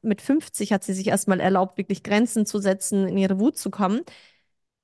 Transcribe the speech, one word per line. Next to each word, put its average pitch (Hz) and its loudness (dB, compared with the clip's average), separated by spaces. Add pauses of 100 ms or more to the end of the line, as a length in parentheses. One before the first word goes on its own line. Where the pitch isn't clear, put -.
mit 214 0
fünfzig 269 0
hat 196 0
sie 190 -4
sich 190 -4
erstmal 190 2
erlaubt, 190 2
wirklich 196 -4
Grenzen 214 2
zu 214 -4
setzen, 196 0
in 185 -2
ihre 190 2
Wut 247 2
zu - -6
kommen. 208 -2 (800)